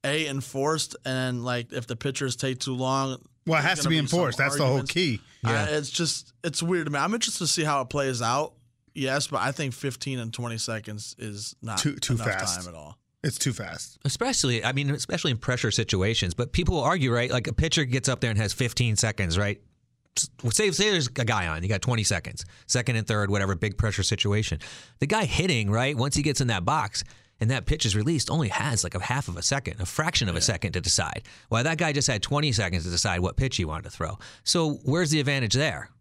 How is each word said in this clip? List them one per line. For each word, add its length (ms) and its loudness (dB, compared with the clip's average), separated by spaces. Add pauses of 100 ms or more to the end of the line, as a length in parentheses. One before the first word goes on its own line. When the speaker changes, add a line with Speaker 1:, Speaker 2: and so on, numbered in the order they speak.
Speaker 1:
A, 240 0
enforced, 640 -2 (100)
and, 400 -2
like, 280 -4
if 160 -6
the 80 -6
pitchers 400 -2
take 240 -2
too 140 -4
long, 340 0
Speaker 2:
Well, 500 -2
it 40 4
Speaker 1:
there's 20 0
Speaker 2:
has 160 2
to 60 0
Speaker 1:
gonna 100 4
Speaker 2:
be 60 4
Speaker 1:
be 40 0
some 140 2
Speaker 2:
enforced. 180 2
That's 180 2
the 60 2
whole 120 4
Speaker 1:
arguments. 180 0
Speaker 2:
key. 280 2 (240)
Speaker 1:
Uh, 60 2
Speaker 3:
Yeah. 200 2
Speaker 1:
it's 200 0
just, 420 -2 (120)
it's 180 -2
weird 240 0
to 60 -2
me. 80 0
I'm 140 2
interested 260 -2
to 80 0
see 160 2
how 160 2
it 80 -4
plays 340 0
out, 300 0 (420)
yes, 320 0
but 140 -2
I 100 0
think 240 -4
fifteen 460 -6
and 120 -8
twenty 260 -6
seconds 600 -8
is 420 -10
not 180 -6
Speaker 2:
Too, 180 0
too 180 -2
Speaker 1:
enough 140 -2
Speaker 2:
fast. 320 -2
Speaker 1:
time 120 -12
at 60 -16
all. 200 -18 (260)
Speaker 2:
It's 140 -2
too 140 0
fast. 520 -10
Speaker 3:
Especially, 600 0
I 80 2
mean, 180 0
especially 400 -2
in 80 0
pressure 320 0
situations. 640 0
But 160 -2
people 240 2
will 80 2
argue, 320 4
right? 160 2
Like, 160 0
a 60 -4
pitcher 320 2
gets 240 0
up 120 0
there 100 2
and 100 2
has 120 0
fifteen 440 2
seconds, 420 2
right? 220 0 (560)
S-, 120 0 (240)
say, 200 4
say 180 4
there's 160 2
a 180 -2
guy 220 2
on, 160 -2
you 60 0
got 140 0
twenty 200 2
seconds, 420 -2 (220)
second 300 0
and 100 0
third, 240 2
whatever, 240 2
big 240 -2
pressure 240 2
situation. 560 0 (400)
The 80 2
guy 200 2
hitting, 440 2
right, 260 2
once 200 0
he 60 2
gets 180 0
in 80 2
that 160 0
box 400 0 (340)
and 140 2
that 120 -2
pitch 220 0
is 80 2
released, 340 0
only 200 2
has, 340 0
like, 140 -4
a 40 -2
half 280 -2
of 80 -8
a 60 -8
second, 380 -4
a 60 -2
fraction 420 0
of 60 -2
a 40 -2
Speaker 1:
Yeah. 40 2
Speaker 3:
second 300 0
to 80 0
decide. 420 0 (260)
Why, 140 0
that 160 0
guy 140 2
just 160 0
had 160 2
twenty 260 0
seconds 320 0
to 80 -4
decide 300 0
what 160 0
pitch 200 0
he 80 0
wanted 200 -6
to 60 -12
throw. 280 -6 (240)
So 400 2
where's 300 2
the 80 4
advantage 340 2
there? 360 0 (100)